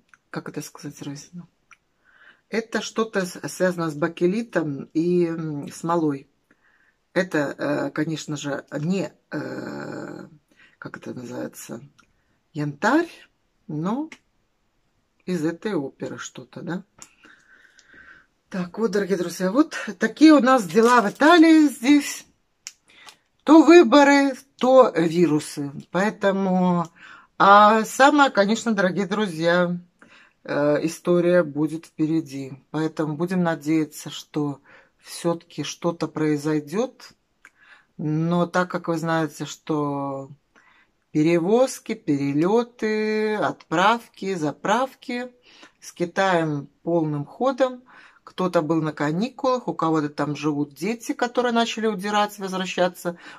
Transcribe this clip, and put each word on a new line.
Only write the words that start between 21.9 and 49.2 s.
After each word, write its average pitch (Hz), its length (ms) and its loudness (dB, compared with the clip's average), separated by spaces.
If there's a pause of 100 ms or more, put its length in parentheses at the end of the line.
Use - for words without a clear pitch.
То 311 140 10
выборы — 277 720 8 (240)
то 254 360 6
вирусы. 156 760 0 (180)
Поэтому, 190 960 0 (540)
а 208 440 8
самое, 285 460 4
конечно, 220 440 0
дорогие 190 340 -2
друзья, 175 680 0 (680)
э, 147 420 0
история 175 580 2
будет 151 440 -6
впереди. 143 640 -4 (160)
Поэтому 156 460 -4
будем 180 260 -2
надеяться, 156 720 -4
что 147 500 -8 (380)
всё-таки - 640 -8
что-то 170 440 -6
произойдёт. 151 1040 -4 (880)
Но 165 480 -2
так 180 240 -2
как 175 180 -8
вы 170 120 -2
знаете, 160 460 -4
что 139 840 -6 (800)
перевозки, 175 840 0
перелёты, 214 1400 -2
отправки, 190 1000 -2
заправки 240 1000 -4 (460)
с - 120 -20
Китаем 170 760 -2 (160)
полным 156 420 -2
ходом. 254 560 -2 (480)
Кто-то 180 320 -2
был 160 180 -2
на 156 140 -4
каникулах, 240 720 -4